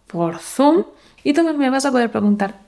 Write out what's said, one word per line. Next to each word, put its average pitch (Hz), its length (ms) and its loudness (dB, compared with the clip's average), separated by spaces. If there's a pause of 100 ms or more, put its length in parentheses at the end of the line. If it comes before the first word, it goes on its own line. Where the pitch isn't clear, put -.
por 170 320 -4
Zoom 311 460 2 (380)
y 285 120 0
tú 339 80 2
me 294 260 0
vas 262 160 0
a 285 60 0
poder 240 200 0
preguntar 208 440 0 (140)